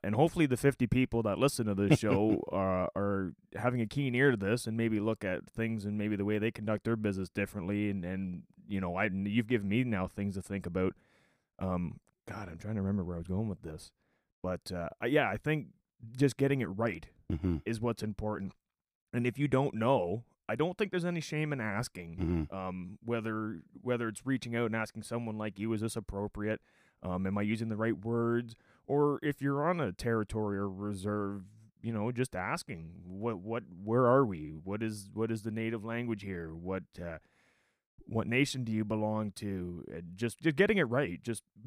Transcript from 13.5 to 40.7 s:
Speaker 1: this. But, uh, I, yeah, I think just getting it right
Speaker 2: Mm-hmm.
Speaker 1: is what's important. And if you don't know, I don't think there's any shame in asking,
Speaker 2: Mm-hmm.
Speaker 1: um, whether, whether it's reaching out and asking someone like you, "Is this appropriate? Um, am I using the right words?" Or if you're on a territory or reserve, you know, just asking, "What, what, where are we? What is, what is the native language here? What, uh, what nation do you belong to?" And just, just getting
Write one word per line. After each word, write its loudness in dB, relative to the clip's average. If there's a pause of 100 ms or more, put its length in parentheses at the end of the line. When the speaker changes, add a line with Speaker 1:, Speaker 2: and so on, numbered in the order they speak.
Speaker 1:
this. -12 (520)
But, -4
uh, -4 (100)
I, 0
yeah, 4
I -2
think -2 (460)
just 4
getting 4
it -2
right -2 (240)
Speaker 2:
Mm-hmm. 0
Speaker 1:
is -2
what's -2
important. -4 (600)
And 0
if -2
you 2
don't 2
know, 2 (240)
I -2
don't 0
think -2
there's -2
any -2
shame -2
in -2
asking, -4 (340)
Speaker 2:
Mm-hmm. -8
Speaker 1:
um, -6
whether, -2 (220)
whether 0
it's -8
reaching 0
out 2
and 0
asking -4
someone -4
like -4
you, 0
"Is 0
this 0
appropriate? -4 (400)
Um, 0
am 0
I 2
using 0
the -2
right 0
words?" 2 (320)
Or 4
if -2
you're 2
on 2
a 0
territory 0
or 0
reserve, -2 (400)
you -4
know, 0
just -2
asking, -6 (120)
"What, -4
what, -4 (200)
where 6
are 8
we? -4 (120)
What -4
is, -6
what 0
is -2
the -6
native -4
language -4
here? -8
What, -4 (140)
uh, -8 (880)
what 0
nation 0
do -4
you 0
belong -2
to?" -6
And -12
just, -4
just 0
getting 4